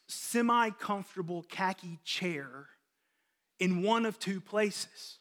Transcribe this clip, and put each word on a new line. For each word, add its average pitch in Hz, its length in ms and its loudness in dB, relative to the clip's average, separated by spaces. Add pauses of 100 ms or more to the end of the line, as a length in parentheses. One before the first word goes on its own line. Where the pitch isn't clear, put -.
semi-comfortable 208 1400 0
khaki 185 540 -4
chair 139 640 -6 (880)
in 180 240 4
one 226 240 4
of 214 140 -4
two 190 200 -2
places. - 800 -2